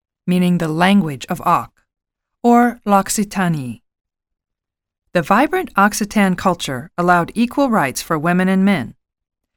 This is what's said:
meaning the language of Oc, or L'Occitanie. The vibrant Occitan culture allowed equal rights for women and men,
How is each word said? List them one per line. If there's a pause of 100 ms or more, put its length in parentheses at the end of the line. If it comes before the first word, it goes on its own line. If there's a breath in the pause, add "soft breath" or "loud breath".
(260)
meaning
the
language
of
Oc, (580)
or
L'Occitanie. (1300)
The
vibrant
Occitan
culture
allowed
equal
rights
for
women
and
men, (600)